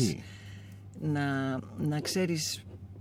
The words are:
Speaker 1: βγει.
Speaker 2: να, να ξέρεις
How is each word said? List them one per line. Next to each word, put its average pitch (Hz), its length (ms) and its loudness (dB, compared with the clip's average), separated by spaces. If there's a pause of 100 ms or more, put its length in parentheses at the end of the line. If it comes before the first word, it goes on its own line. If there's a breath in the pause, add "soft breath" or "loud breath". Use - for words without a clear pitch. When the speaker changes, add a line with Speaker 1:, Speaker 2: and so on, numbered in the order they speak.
Speaker 1:
βγει. 82 140 2 (800 loud breath)
Speaker 2:
να, 139 580 2 (200)
να 151 220 2
ξέρεις 170 640 0 (360)